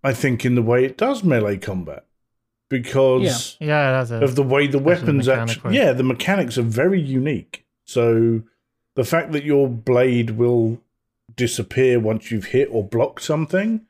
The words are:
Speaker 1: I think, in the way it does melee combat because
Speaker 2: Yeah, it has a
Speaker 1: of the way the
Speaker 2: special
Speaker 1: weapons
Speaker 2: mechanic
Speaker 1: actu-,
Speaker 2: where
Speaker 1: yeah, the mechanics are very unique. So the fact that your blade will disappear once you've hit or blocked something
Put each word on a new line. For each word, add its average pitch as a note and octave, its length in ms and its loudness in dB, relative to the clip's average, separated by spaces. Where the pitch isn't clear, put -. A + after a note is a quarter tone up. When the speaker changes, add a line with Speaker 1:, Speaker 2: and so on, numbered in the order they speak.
Speaker 1:
I C3+ 100 0
think, B2+ 320 -2
in B2 100 2
the B2 80 2
way A#2+ 220 4
it C3 120 -8
does A#3+ 260 -2
melee G#2+ 340 2
combat F2+ 480 -10
because B2+ 880 0
Speaker 2:
Yeah, D3+ 320 0
it - 20 0
has B2+ 180 -2
a A#2 120 -6
Speaker 1:
of C3 120 2
the C#3+ 80 2
way C#3 240 2
the C#3 120 0
Speaker 2:
special C3+ 60 -2
Speaker 1:
weapons C#3 420 2
Speaker 2:
mechanic A#2 300 0
Speaker 1:
actu-, - 100 -18
Speaker 2:
where - 60 0
Speaker 1:
yeah, G#3 200 4
the B2+ 100 -2
mechanics C3 540 -2
are B2 60 0
very C#3+ 380 0
unique. C3+ 640 -4
So A#2 560 2
the C3 80 0
fact E3 300 -2
that D3 100 -4
your C#3+ 260 2
blade A#2+ 600 0
will A#2 500 0
disappear B2 640 0
once A2 320 -4
you've G#2+ 140 -4
hit C3 260 0
or A2 120 -2
blocked A#2 400 -4
something F#3+ 680 -2